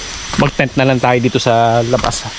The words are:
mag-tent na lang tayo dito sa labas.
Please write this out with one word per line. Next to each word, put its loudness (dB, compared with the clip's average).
mag-tent 0
na 2
lang 2
tayo 2
dito 0
sa 2
labas. -2